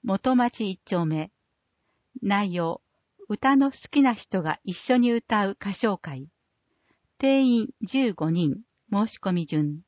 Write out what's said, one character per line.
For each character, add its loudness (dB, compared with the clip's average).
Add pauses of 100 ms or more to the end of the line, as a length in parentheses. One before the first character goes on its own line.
元 0
町 0
一 -8
丁 -2
目。 -2 (920)
内 -2
容、 -4 (480)
歌 2
の 4
好 -20 (140)
き 2
な 4
人 -4
が -4
一 -8
緒 0
に 4
歌 0
う -2
歌 -8
唱 -2
会。 -12 (920)
定 4
員 2 (140)
十 0
五 -2
人、 0 (280)
申 0
し -14
込 -4
み 0
順。 -2